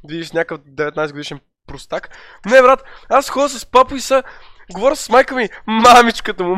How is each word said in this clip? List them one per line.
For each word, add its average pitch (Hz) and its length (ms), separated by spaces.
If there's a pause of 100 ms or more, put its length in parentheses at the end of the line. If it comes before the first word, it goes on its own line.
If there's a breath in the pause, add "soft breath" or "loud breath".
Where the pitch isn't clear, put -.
видиш 156 280
някакъв 165 340
деветнайсет 147 480
годишен 147 260 (280)
простак. - 420 (360 loud breath)
Не, 254 160
брат, 254 220 (260 loud breath)
аз 269 200
ходя 277 200
с 262 160
папо 247 300
и 262 40
са... 262 240 (500 loud breath)
Говоря 247 220
с - 140
майка 254 260
ми, 240 140 (180 loud breath)
мамичката 226 760
му, 180 140